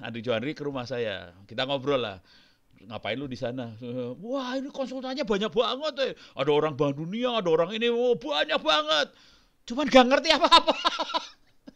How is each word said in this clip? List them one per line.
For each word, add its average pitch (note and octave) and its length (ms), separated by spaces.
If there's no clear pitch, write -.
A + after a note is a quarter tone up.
Andri A#2 160
Johandi A#2 320
ke D3 160
rumah C3+ 160
saya. G#2+ 480
Kita A#2 160
ngobrol C3+ 400
lah. G2+ 160
"Ngapain G#2+ 320
lu C3+ 160
di A#2+ 80
sana?" B2 320
"Wah, B3 400
ini C4+ 160
konsultannya C4 480
banyak G#3 320
banget, B3+ 400
eh. - 20
Ada C#3 160
orang D3+ 240
Bank C#3 240
Dunia, A3+ 400
ada F3 160
orang E3+ 160
ini, A3 160
oh, A#3+ 320
banyak D4+ 400
banget. D4+ 560
Cuman C4+ 240
gak B3+ 240
ngerti C#4+ 240
apa-apa." D#4+ 400